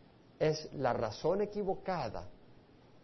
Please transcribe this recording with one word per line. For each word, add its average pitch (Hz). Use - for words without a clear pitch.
es -
la 127
razón 117
equivocada 185